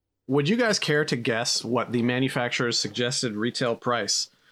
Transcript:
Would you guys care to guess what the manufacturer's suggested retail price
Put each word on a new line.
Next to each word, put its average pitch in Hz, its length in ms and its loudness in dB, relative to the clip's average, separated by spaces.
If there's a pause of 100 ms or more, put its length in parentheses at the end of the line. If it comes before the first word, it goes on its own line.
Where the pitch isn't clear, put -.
(260)
Would 143 220 2
you 220 80 4
guys 226 220 2
care 151 260 2
to 143 120 0
guess 117 480 0
what 113 280 0
the 120 100 2
manufacturer's 123 760 0
suggested 120 580 -2
retail 117 400 -2
price 117 540 -2 (220)